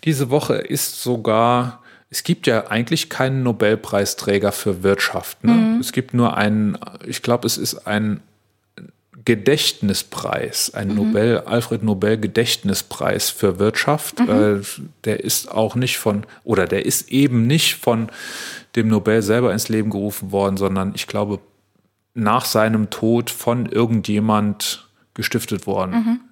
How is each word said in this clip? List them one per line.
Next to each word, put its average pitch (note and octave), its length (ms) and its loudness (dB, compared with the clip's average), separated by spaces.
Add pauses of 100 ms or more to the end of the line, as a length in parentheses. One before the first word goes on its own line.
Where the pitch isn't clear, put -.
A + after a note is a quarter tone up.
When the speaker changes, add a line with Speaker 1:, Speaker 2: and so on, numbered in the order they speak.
Speaker 1:
diese C#3 260 2
Woche C#3+ 240 2
ist - 480 -4
sogar, A#2+ 800 2 (280)
es - 120 -6
gibt - 240 0
ja A2+ 220 2
eigentlich A#2 420 -2
keinen C3 320 0
Nobelpreisträger G#2 1080 2
für F#2 320 -4
Wirtschaft, - 580 0
ne? A#3 100 4
Speaker 2:
Mhm. A3+ 280 4
Speaker 1:
Es B3 100 -4
gibt - 240 -4
nur A#2+ 220 2
einen, G#2 420 2 (260)
ich - 180 -8
glaub, A#2+ 220 0
es A2 140 0
ist - 300 -6
ein G#2 320 0 (1040)
Gedächtnispreis, - 1500 0
ein G2+ 160 -4
Speaker 2:
Mhm. G#2 40 -2
Speaker 1:
Nobel-, G#2+ 520 2
Alfred A#2 360 -2
Nobel G#2+ 360 2
Gedächtnispreis - 1120 -2
für F#2+ 280 0
Wirtschaft. A2 640 0
Speaker 2:
Mhm. G#2 400 4
Speaker 1:
Äh, G2+ 40 -10 (400)
der G#2+ 200 -2
ist - 260 -4
auch A2 240 0
nicht B2 240 -2
von, G#2 260 -2 (200)
oder F#2+ 220 2
der F#2 200 -2
ist - 240 -4
eben B2 360 4
nicht D#3 280 2
von A2+ 360 0 (680)
dem A2 120 2
Nobel G#2+ 340 4
selber A2 300 2
ins A2 160 -2
Leben A2 220 0
gerufen G2 400 -4
worden, G2 260 2
sondern F#2+ 380 0
ich - 120 -8
glaube, G#2 340 -4 (720)
nach A2+ 300 0
seinem A2 460 2
Tod A#2 400 0
von A#2+ 360 -2
irgendjemand G#2+ 1200 0 (260)
gestiftet - 520 -4
worden. F#3+ 280 -2
Speaker 2:
Mhm. A#3 260 0 (120)